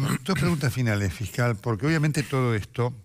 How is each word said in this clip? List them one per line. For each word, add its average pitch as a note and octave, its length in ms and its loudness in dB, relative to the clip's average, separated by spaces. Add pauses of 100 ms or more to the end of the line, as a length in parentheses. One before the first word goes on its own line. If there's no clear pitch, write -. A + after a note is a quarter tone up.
(220)
dos F3+ 160 0
preguntas D3+ 340 2
finales, G2+ 400 0
fiscal, A#2+ 440 -2
porque A2+ 280 -2
obviamente D3+ 380 2
todo B2 320 0
esto A#2+ 380 -2 (120)